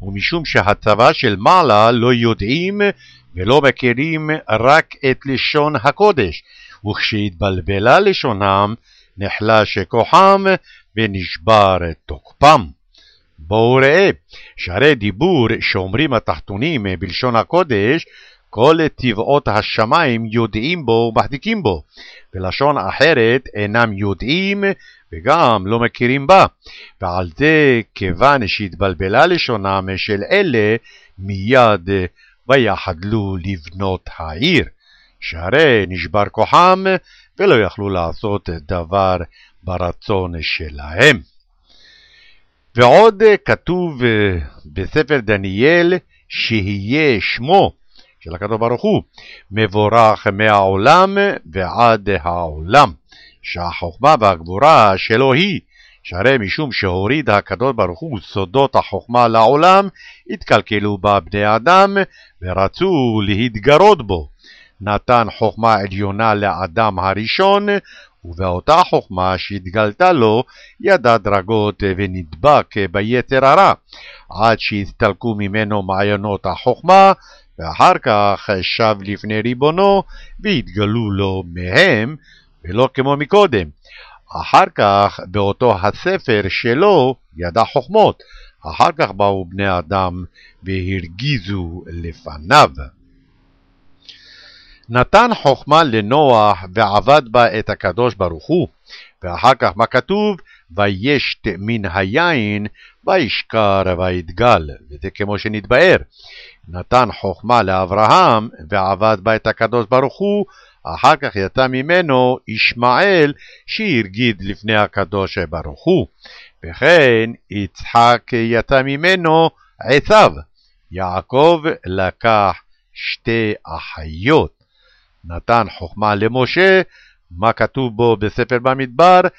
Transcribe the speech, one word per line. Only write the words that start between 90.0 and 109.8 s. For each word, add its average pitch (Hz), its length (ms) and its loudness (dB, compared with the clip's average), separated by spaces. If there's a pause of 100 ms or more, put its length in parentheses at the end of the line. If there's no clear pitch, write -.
והרגיזו 92 1200 -6
לפניו. 82 840 0 (2250)
נתן 190 460 2
חוכמה 143 500 2
לנוח 110 760 2 (160)
ועבד 104 560 4
בה 117 280 2
את 107 120 -6
הקדוש 101 440 -4
ברוך 85 320 -6
הוא. 160 220 -2 (540)
ואחר 92 320 2
כך 113 220 -2
מה 113 100 0
כתוב? 196 500 -2 (400)
"וישת 104 720 -2 (120)
מן 107 260 -6
היין 104 800 -2 (400)
וישכר 107 760 0 (160)
ויתגל", 90 720 0 (220)
וזה 76 200 -14
כמו 101 280 -6
שנתבאר. 113 580 2 (720)
נתן 104 400 0 (120)
חוכמה 107 420 0
לאברהם 107 840 2 (220)
ועבד 98 520 0
בה 110 140 0
את - 100 -10
הקדוש 110 440 -2